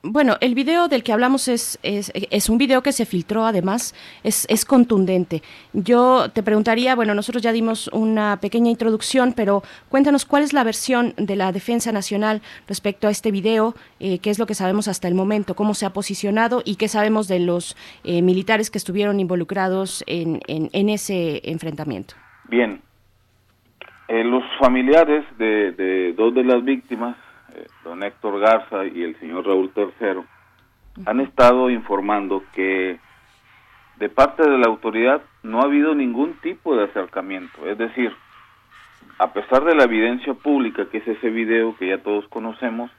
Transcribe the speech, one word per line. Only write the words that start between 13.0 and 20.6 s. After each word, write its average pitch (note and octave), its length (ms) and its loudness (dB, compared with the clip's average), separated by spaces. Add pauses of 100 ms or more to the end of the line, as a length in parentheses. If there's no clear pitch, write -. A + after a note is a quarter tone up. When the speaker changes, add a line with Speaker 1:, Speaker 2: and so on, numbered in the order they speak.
Speaker 1:
a - 20 4
este G#3 220 -2
video, A3 420 0 (260)
eh, F#3 200 -4
qué G#3 100 -2
es G#3 80 0
lo A3+ 80 -2
que G#3+ 80 -6
sabemos G3 340 0
hasta F#3 200 -4
el F3 80 0
momento, F#3+ 400 0
cómo G#3+ 180 0
se G3 140 -4
ha - 20 -2
posicionado G#3+ 720 -2
y G3+ 120 -4
qué A3 120 -2
sabemos G#3+ 400 0
de F#3 120 0
los, F3 360 -2 (280)
eh, F3 180 0
militares F#3+ 480 2
que - 80 -8
estuvieron G3+ 420 -2
involucrados F#3 840 -4
en, E3 420 -4
en, D#3 260 -4